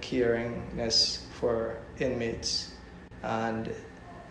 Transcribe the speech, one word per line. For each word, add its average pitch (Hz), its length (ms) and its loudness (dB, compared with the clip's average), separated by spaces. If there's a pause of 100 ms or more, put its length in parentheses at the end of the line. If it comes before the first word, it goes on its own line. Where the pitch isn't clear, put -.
caringness 117 1200 2 (180)
for 113 380 2 (200)
inmates, 120 760 0 (480)
and 113 500 0 (580)